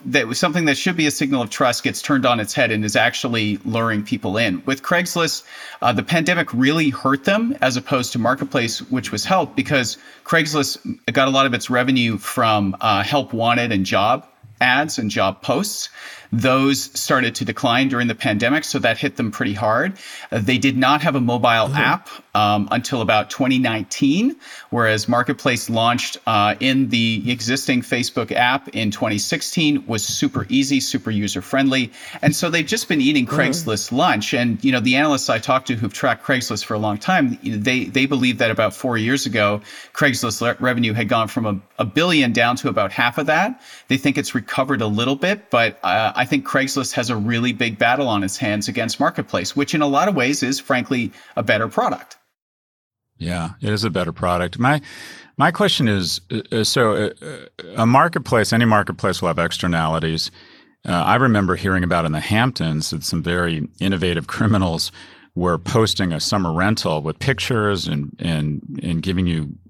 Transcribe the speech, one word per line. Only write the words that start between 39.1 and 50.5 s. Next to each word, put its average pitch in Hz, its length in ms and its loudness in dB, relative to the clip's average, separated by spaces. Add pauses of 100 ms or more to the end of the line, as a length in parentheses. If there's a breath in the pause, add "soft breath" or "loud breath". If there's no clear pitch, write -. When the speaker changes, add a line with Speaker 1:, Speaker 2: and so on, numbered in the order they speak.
Speaker 1:
ago, 104 340 0 (320 loud breath)
Craigslist 120 480 0
le-, 117 180 0
revenue 120 340 0
had 113 160 -2
gone 113 180 2
from 113 180 -4
a, 101 140 -2 (180)
a 113 80 0
billion 143 480 2
down 120 220 2
to 135 140 -2
about 104 220 0
half 120 280 0
of 143 80 -2
that. 185 340 0 (280 loud breath)
They 135 80 2
think 135 200 0
it's - 160 -4
recovered 135 480 -2
a 110 60 0
little 117 280 0
bit, 196 360 -2
but, 117 320 2
uh, 104 400 2
I - 20 -2
think 135 160 0 (120)
Craigslist 135 460 0
has 120 100 -2
a 123 60 0 (160)
really 117 220 0
big 117 240 -2
battle 127 380 2
on 98 80 0
its 95 140 -4
hands 107 320 -2
against 113 300 -4
Marketplace, - 600 -2
which 143 160 0
in 151 60 2
a 147 60 2 (100)
lot 170 120 4
of 190 60 0
ways 135 280 0
is, 135 160 -2